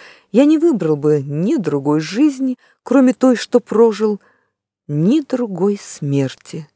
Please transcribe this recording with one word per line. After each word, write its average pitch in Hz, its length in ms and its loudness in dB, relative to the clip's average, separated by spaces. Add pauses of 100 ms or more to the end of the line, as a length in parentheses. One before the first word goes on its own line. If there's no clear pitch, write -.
(320)
я 247 140 4
не 311 120 4
выбрал 214 380 0
бы 147 260 0
ни 156 340 -4
другой 151 440 -2
жизни, 262 580 -2 (240)
кроме 254 320 2
той, 254 220 2
что - 240 -2
прожил, 214 600 0 (680)
ни 175 340 0
другой 202 560 -4
смерти 143 1000 -6